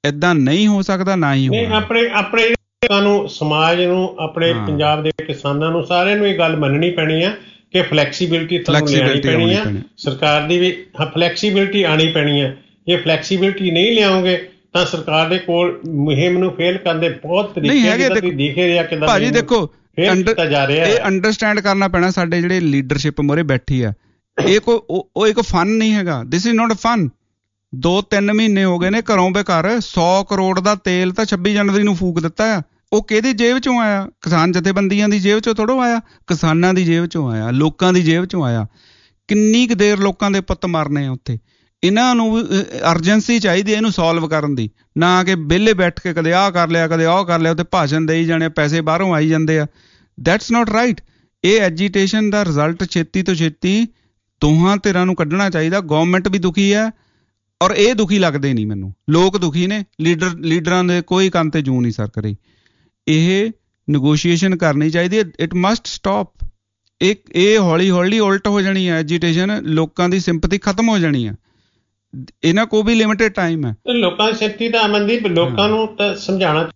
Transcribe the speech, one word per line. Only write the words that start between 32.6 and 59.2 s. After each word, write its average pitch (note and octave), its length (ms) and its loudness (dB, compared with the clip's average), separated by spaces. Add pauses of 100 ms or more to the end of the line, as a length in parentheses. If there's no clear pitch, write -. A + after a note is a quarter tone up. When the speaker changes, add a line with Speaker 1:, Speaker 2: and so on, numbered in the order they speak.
Speaker 1:
ਉਹ G#3+ 140 2
ਕਿਹਦੀ A3 260 0
ਜੇਬ A#3+ 260 2
ਚੋਂ B3 200 0
ਆਇਆ? G3+ 280 0 (140)
ਕਿਸਾਨ E3 300 2
ਜਥੇਬੰਦੀਆਂ G3 580 0
ਦੀ G#3 100 2
ਜੇਬ G3+ 200 2
ਚੋਂ A3 160 -2
ਥੋੜ੍ਹੋ A3+ 240 0
ਆਇਆ, A#3+ 200 0 (280)
ਕਿਸਾਨਾਂ E3+ 460 2
ਦੀ F#3 100 2
ਜੇਬ E3 220 0
ਚੋਂ D#3 260 -4
ਆਇਆ, A2+ 200 -2
ਲੋਕਾਂ D#3 420 0
ਦੀ F3+ 100 2
ਜੇਬ E3 220 2
ਚੋਂ F3+ 180 -4
ਆਇਆ। A#2 240 -2 (600)
ਕਿੰਨੀ G#3+ 400 2
ਕੁ A3+ 80 0
ਦੇਰ G#3 240 2
ਲੋਕਾਂ G3 320 0
ਦੇ G3 100 0
ਪੁੱਤ F#3 240 -6
ਮਰਨੇ D3 400 -2
ਆ C3 60 -4
ਉੱਥੇ? B2+ 260 -8 (460)
ਇਹਨਾਂ A#3 320 2
ਨੂੰ A3+ 200 0
ਵੀ, A3+ 60 0
ਅ, F#3+ 500 -2
ਅਰਜੈਂਸੀ G#3 480 2
ਚਾਹੀਦੀ F#3+ 320 0
ਹੈ G#3+ 60 2
ਇਹਨੂੰ A3 140 0
ਸੋਲਵ E3 360 0
ਕਰਨ D3 280 -2
ਦੀ, A2+ 140 -6 (280)
ਨਾ F3+ 260 2
ਕਿ F#3 120 0
ਵਿਹਲੇ F3 380 0
ਬੈਠ F3+ 260 0
ਕੇ F3+ 140 -8
ਕਦੇ E3 200 0
ਆਹ F#3+ 180 2
ਕਰ E3+ 160 0
ਲਿਆ, E3 200 0
ਕਦੇ E3 180 0
ਉਹ F3+ 200 2
ਕਰ E3+ 140 0
ਲਿਆ, E3 120 2
ਉੱਥੇ E3 120 -2
ਭਾਸ਼ਣ D#3 380 0
ਦੇਈ D#3+ 240 0
ਜਾਣੇ, E3 240 0
ਪੈਸੇ D#3 320 0
ਬਾਹਰੋਂ E3+ 320 0
ਆਈ D#3 140 2
ਜਾਂਦੇ D#3+ 320 0
ਆ। D3 80 -2 (600)
That's A3 280 0
not A3 160 0
right। A3+ 320 0 (380)
ਇਹ G#3 180 4
ਐਜੀਟੇਸ਼ਨ G3 680 0
ਦਾ G#3 160 0
ਰਿਜ਼ਲਟ E3 440 -2
ਛੇਤੀ F3+ 340 -2
ਤੋਂ F#3 120 0
ਛੇਤੀ F#3 520 0 (540)
ਦੋਹਾਂ E3 420 4
ਧਿਰਾਂ F3+ 220 2
ਨੂੰ F#3 100 0
ਕੱਢਣਾ F3 340 -2
ਚਾਹੀਦਾ। E3+ 300 0
ਗੌਰਮੈਂਟ F3 480 0
ਵੀ G3 120 0
ਦੁਖੀ G3 340 2
ਹੈ A3 180 0 (720)
ਔਰ F#3 100 4
ਇਹ G#3+ 240 4
ਦੁਖੀ G3+ 240 2
ਲੱਗਦੇ C#3+ 340 0
ਨਹੀਂ A2 140 -2
ਮੈਨੂੰ, G2 260 -8 (160)
ਲੋਕ F#3 280 4